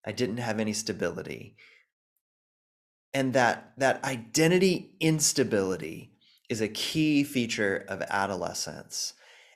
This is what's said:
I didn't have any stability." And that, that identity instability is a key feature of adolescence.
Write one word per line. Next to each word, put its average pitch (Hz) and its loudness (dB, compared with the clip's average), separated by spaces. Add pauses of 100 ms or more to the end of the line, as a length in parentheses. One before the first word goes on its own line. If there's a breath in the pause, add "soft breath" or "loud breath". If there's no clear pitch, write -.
I 107 -6
didn't 113 -2
have 113 -2
any 107 0
stability." 85 -6 (1600 soft breath)
And 131 0
that, 123 4
that 131 2
identity 156 2
instability 101 0 (380 soft breath)
is 117 -4
a 110 2
key 147 2
feature 113 0
of 98 -6
adolescence. - -4 (420 soft breath)